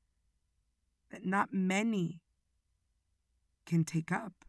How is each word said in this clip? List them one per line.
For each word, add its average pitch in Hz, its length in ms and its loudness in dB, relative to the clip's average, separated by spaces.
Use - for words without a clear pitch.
that - 140 -12
not 196 280 0
many 190 680 0
can 165 180 4
take 160 280 -2
up? 226 220 -4